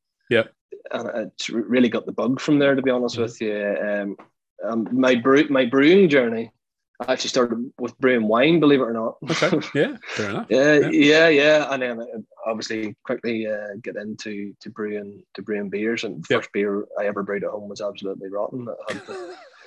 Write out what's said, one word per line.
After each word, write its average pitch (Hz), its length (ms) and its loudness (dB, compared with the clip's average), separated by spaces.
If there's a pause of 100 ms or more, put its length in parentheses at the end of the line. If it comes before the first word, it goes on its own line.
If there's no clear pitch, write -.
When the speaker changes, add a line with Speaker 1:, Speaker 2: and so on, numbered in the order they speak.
(320)
Speaker 1:
Yep. 113 200 2 (400)
Speaker 2:
And 120 160 -6 (200)
it - 220 -12
re-, 113 120 -2
really 120 280 2
got 104 180 -4
the 92 60 -8
bug 131 260 -2
from 151 180 2
there, 139 160 4
to 135 80 0
be 131 80 0
honest 123 280 -2
Speaker 1:
Mm-hmm. 117 40 -4
Speaker 2:
with 117 200 -6
you. 104 360 -2 (100)
Um, 101 300 -4 (500)
um, 113 240 -2
my 131 240 4
brew-, 135 340 4
my 131 160 2
brewing 151 440 6
journey 117 420 0 (560)
actually 131 220 -2
started 120 500 0
with 123 180 -8
brewing 123 300 2
wine, 156 320 4
believe 143 220 6
it - 20 0
or 113 80 -2
not. 117 240 -4 (160)
Speaker 1:
Okay. 156 260 2 (100)
Speaker 2:
<laughs> - 60 -12
Speaker 1:
Yeah. 208 300 0
Fair 104 280 -6
enough. - 180 -6
Speaker 2:
Yeah, 143 300 4
Speaker 1:
Yeah. 127 100 2
Speaker 2:
yeah, 156 400 6
yeah. 147 440 4
And 131 80 -4
then 117 200 -4
I 117 40 -10 (440)
obviously 110 560 -6
quickly, 113 420 -4
uh, 104 340 -6
get 85 140 -12
into, 104 640 -10
to 110 100 -18
brewing, 104 540 -8 (120)
to 98 60 -12
brewing 101 280 -6
beers. 110 340 -4
And 98 180 -8
the - 100 -14
Speaker 1:
Yep. 117 100 4
Speaker 2:
first - 100 -16
beer 101 340 -2 (140)
I 104 60 -2
ever 101 180 -4
brewed 98 220 -6
at 87 60 -4
home 104 180 -10
was 101 100 -14
absolutely 101 480 -8
rotten. 110 400 -8
It - 300 -10
had - 100 -16
the, 359 280 -12 (300)